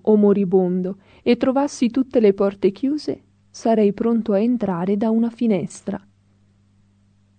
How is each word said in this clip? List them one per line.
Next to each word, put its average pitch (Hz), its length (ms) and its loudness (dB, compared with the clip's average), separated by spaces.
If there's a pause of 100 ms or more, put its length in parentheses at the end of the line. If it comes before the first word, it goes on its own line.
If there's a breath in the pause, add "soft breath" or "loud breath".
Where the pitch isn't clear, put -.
o 214 120 4
moribondo 190 800 2 (260 soft breath)
e 240 140 2
trovassi 262 520 -2
tutte 254 300 -2
le 208 140 6
porte 196 380 0
chiuse, 277 520 -6 (260)
sarei 220 440 0
pronto 226 400 -2
a 190 60 2
entrare 202 560 -2
da 220 140 -2
una 226 220 0
finestra." 196 680 -4 (1400)